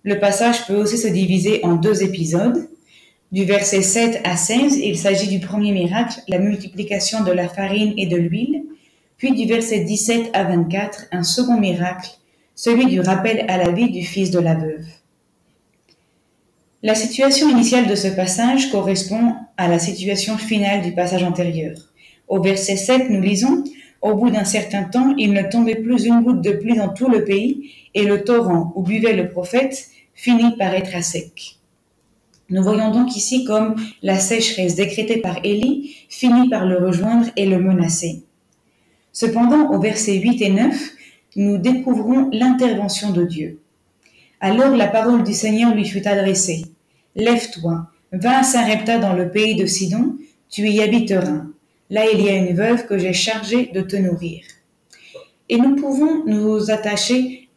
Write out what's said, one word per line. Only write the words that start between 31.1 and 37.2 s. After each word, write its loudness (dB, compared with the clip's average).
Nous 0
voyons 2
donc 2
ici -2
comme 0
la 0
sécheresse 0
décrétée -2
par -4
Élie -2
finit 4
par 0
le 2
rejoindre 2